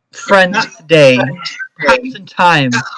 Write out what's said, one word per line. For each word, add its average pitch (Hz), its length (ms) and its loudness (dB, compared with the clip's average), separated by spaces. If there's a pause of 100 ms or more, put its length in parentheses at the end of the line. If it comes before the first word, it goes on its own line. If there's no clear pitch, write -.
(120)
friends 190 680 -2
today, 143 420 4 (580)
perhaps 269 380 -4
in 196 100 -20
time 156 460 0 (260)